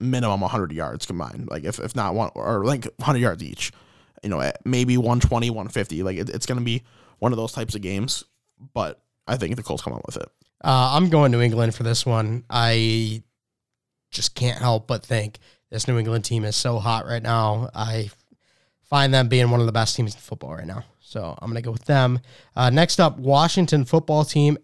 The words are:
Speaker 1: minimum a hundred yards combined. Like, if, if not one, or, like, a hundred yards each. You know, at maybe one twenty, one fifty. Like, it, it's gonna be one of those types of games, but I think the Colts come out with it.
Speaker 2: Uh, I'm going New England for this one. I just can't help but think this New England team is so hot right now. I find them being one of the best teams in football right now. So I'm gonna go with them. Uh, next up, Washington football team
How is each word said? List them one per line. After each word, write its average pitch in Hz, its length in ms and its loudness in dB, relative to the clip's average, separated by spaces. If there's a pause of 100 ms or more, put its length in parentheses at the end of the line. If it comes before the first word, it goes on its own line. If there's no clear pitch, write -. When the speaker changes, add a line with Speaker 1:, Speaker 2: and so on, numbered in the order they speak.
Speaker 1:
minimum 120 420 0
a 92 60 0
hundred 92 240 -2
yards 76 340 -6
combined. 76 420 -8
Like, 76 160 -8
if, 90 140 -6
if - 160 -8
not 101 200 -2
one, 107 200 -2
or, 101 300 -2
like, 123 220 -2
a - 180 -12
hundred 135 160 2
yards 101 220 0
each. - 300 -8 (500)
You 104 60 -6
know, 85 120 -2
at 67 260 -4
maybe 123 320 2
one 120 220 2
twenty, 117 300 2
one 110 180 -6
fifty. 92 340 -6
Like, 95 160 -4
it, 101 100 -6
it's - 180 -8
gonna 123 140 -4
be 117 220 -4 (380)
one 123 120 0
of 110 60 -4
those 113 140 -6
types 110 220 -8
of 107 60 -8
games, 98 440 -4 (500)
but 92 260 -6 (260)
I 120 100 -2
think 104 200 -4
the 107 60 -10
Colts - 200 -6
come 64 120 -6
out - 100 -12
with - 120 -10
it. - 120 -10 (360)
Speaker 2:
Uh, 131 300 2
I'm 175 160 4
going 147 200 6
New 120 120 4
England 113 320 2
for - 80 -8
this 117 240 0
one. 113 420 0
I 113 720 0 (880)
just - 240 -4
can't 123 240 -2
help 113 280 0
but 117 180 -6
think 104 340 -4 (320)
this 110 160 -6
New 123 120 0
England 113 260 -2
team 113 200 -2
is 107 120 -4
so 120 220 -2
hot 113 260 0
right 117 180 -6
now. 113 520 0
I 110 360 -4 (720)
find 139 280 2
them 131 160 4
being 123 220 4
one 120 100 4
of 117 60 4
the 110 60 0
best 113 220 0
teams 107 200 -2
in - 60 -20
football - 340 -12
right 80 120 -12
now. 95 180 -10 (160)
So 87 400 -10
I'm 117 100 -8
gonna 117 100 -4
go 117 100 -8
with 113 140 -8
them. 127 360 4 (360)
Uh, 123 140 4
next 156 280 4
up, 160 200 4
Washington 143 640 4
football 151 400 2
team 147 400 4